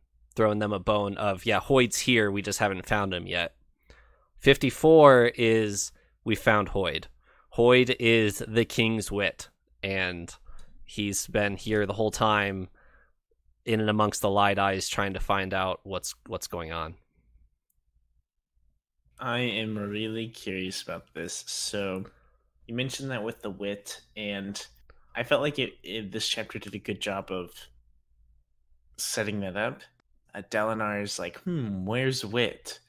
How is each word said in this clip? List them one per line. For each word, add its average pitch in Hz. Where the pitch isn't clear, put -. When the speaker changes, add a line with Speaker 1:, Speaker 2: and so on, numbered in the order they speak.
Speaker 1:
throwing 107
them 104
a 98
bone 101
of, 101
"Yeah, 101
Hoid's 127
here, 113
we 101
just 98
haven't 98
found 101
him 87
yet." 87
Fifty-four 135
is, 110
"We 110
found 107
Hoid. 87
Hoid 123
is 113
the 113
King's 113
Wit, 101
and 92
he's 104
been 101
here 104
the 98
whole 107
time 101
in 110
and 107
amongst 107
the 104
Light 101
Eyes 98
trying 98
to 92
find 98
out 95
what's, 95
what's 90
going 82
on." 82
Speaker 2:
I 123
am 110
really 110
curious 95
about -
this. -
So 98
you 117
mentioned 131
that 113
with 117
the 107
wit, 101
and 107
I 120
felt 131
like 147
it, 127
it, 101
this 110
chapter 107
did 101
a 101
good 98
job 98
of 90
setting 104
that 95
up. 113
Uh, 101
Dalinar 107
is 104
like, 87
"Hmm, 110
where's 123
Wit?" 110